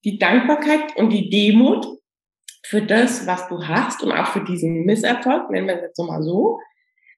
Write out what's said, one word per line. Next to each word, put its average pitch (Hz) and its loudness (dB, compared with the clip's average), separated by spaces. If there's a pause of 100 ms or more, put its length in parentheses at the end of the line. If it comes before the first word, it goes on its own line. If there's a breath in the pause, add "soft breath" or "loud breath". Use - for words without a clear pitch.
Die 208 -2
Dankbarkeit 294 2
und 226 2
die 196 0
Demut 208 4 (760)
für 208 -2
das, 233 0
was 180 -4
du 165 -8
hast 170 -4
und - -2
auch - 0
für - -4
diesen 165 -2
Misserfolg, 240 0
nennen 190 -2
wir 180 -2
es 175 -8
jetzt - -12
so 170 -6
mal 160 -6
so, 220 0 (560 loud breath)